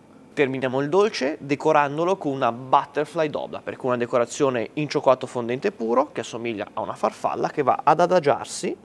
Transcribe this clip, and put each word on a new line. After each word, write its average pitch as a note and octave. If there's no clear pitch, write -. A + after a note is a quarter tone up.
Terminiamo C3
il D3
dolce G3+
decorandolo D3+
con D3+
una C3
butterfly C#3+
Dobla, C2+
per G#2
cui C3
una B2
decorazione A#2+
in D3+
cioccolato B2+
fondente B2+
puro B3
che -
assomiglia A2+
a A2
una G#2
farfalla -
che D3+
va B2
ad D#3
adagiarsi F3